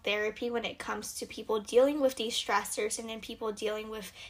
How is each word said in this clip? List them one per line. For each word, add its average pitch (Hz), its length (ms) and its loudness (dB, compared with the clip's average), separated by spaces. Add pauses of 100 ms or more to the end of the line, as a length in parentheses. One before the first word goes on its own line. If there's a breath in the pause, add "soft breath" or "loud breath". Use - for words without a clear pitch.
therapy, 214 480 0
when 233 140 0
it 214 160 -6
comes 208 340 -6
to 233 120 -6
people 220 340 -2
dealing 269 400 6
with 262 160 4
these 226 180 -2
stressors 208 640 0
and 226 100 -8
then 220 120 -8
people 226 320 -6
dealing 214 360 -4
with 214 240 -10 (160 soft breath)